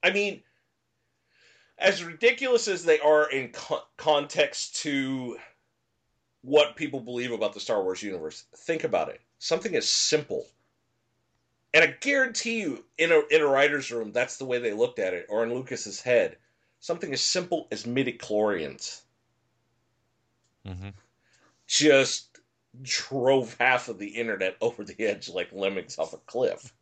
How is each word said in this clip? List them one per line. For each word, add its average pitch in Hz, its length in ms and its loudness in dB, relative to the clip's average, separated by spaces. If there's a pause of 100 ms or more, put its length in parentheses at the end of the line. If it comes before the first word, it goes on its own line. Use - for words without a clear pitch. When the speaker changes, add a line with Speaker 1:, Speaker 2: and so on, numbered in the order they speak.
Speaker 1:
I 185 80 4
mean, 202 300 -2 (1400)
as 190 260 2
ridiculous 233 680 2
as 175 160 -2
they 156 140 6
are 151 300 6
in 135 200 -4
co-, - 340 -6 (140)
context 147 800 0
to 135 600 -4 (1040)
what 147 340 4
people 135 260 -6
believe 123 300 -6
about 104 220 -2
the 104 60 -16
Star 107 240 -2
Wars 92 200 -4
universe, 87 420 -10 (100)
think - 300 -4
about 90 240 0
it. - 100 -14 (200)
Something 180 360 -4
as 113 140 0
simple. - 560 0 (1300)
And 160 100 8
I 160 40 4 (120)
guarantee 247 640 -2
you, 143 240 -6 (120)
in 165 140 2
a, 156 100 8 (100)
in 156 100 6
a 147 60 2
writer's 139 440 2
room, 113 220 -6
that's 123 240 -2
the 135 80 -8
way 123 140 0
they 120 140 -2
looked 113 260 0
at 92 140 -2
it, 87 140 -8
or 110 160 0
in 117 100 -2
Lucas's 127 480 -8
head. 113 360 2 (420)
Something 175 320 -6
as 131 100 -4
simple 175 500 -2
as 107 120 -8
midichlorians. 107 1160 -2 (1600)
Speaker 2:
Mm-hmm. 95 240 -12 (800)
Speaker 1:
Just - 720 4 (420)
drove 131 800 0
half 123 300 2
of 104 100 -8
the 101 80 -8
internet 101 500 -4
<laughs> - 40 -6
over 113 220 -2
the 98 160 -14
edge 107 300 -2
like 90 220 -6
lemmings 98 460 -4
off 80 160 -4
a - 40 -16
cliff. - 540 -4 (100)